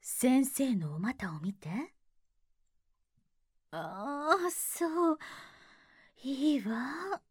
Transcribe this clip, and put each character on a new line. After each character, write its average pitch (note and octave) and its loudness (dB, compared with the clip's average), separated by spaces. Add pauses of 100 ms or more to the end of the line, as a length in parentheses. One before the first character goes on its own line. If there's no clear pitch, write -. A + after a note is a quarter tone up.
先 C4 4
生 C4+ 2
の D#3 0
お D#3+ -6
股 G3 -4
を D3+ -8
見 F#3 -2
て。 G#3 -6 (1800)
あ C#4 -2
あ、 F4+ 0
そ E4+ 0
う。 D#4 -2 (1040)
い C#4 2
い A3+ 0
わ。 C4+ -4 (100)